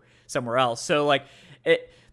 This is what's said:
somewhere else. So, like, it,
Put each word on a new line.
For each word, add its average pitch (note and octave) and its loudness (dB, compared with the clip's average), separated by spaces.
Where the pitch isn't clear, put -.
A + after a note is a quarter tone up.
somewhere A#2+ -4
else. B2 0
So, D3 0
like, C#3 2
it, E3 0